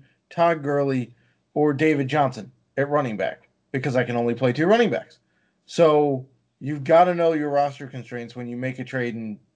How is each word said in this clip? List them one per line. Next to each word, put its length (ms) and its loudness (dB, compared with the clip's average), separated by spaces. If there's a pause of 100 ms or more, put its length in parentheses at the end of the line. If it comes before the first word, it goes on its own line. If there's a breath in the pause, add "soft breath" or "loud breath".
(300 soft breath)
Todd 320 2
Gurley, 520 -2 (380 soft breath)
or 220 2
David 340 2
Johnson 420 -2 (280)
at 100 0
running 300 -2
back, 320 -6 (200)
because 240 -4
I 100 2
can 120 -4
only 160 0
play 220 0
two 120 0
running 220 4
backs. 300 -6 (480)
So 600 2 (340)
you've 220 -8
gotta 320 6
know 200 2
your 160 -4
roster 360 -2
constraints 500 -12
when 100 -10
you 100 -10
make 220 -6
a 60 -10
trade 320 -6
and 220 -10 (180)